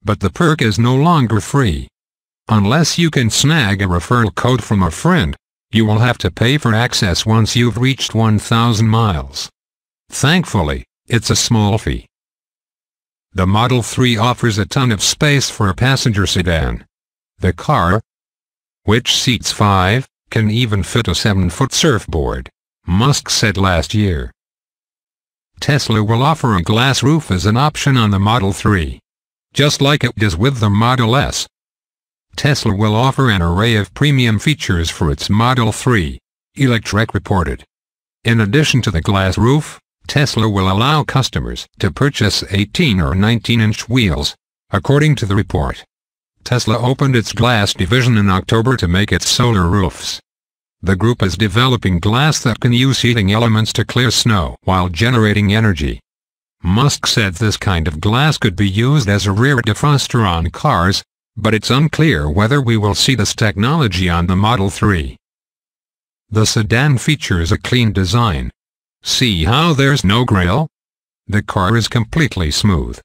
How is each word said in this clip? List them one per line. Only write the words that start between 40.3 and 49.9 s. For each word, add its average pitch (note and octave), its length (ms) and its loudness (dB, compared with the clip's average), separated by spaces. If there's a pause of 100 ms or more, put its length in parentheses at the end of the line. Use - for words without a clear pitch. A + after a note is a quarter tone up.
will F#2+ 220 0
allow C3+ 320 0
customers B1 640 -4 (120)
to F#2+ 120 -2
purchase B2+ 580 -2
eighteen G#2 500 0
or D2+ 140 0
nineteen-inch A2 760 0
wheels, G#2+ 460 0 (360)
according C#3+ 460 2
to A2+ 80 -4
the F#2+ 100 -2
report. F2 480 -2 (600)
Tesla A#2 360 -2
opened C3 360 0
its A2 180 -2
glass A#2 400 0
division A#2 440 2
in G2+ 120 2
October A2 480 0
to F#2+ 100 -2
make F#2 240 0
its F2+ 180 -2
solar A2 380 2
roofs. - 520 -2 (600)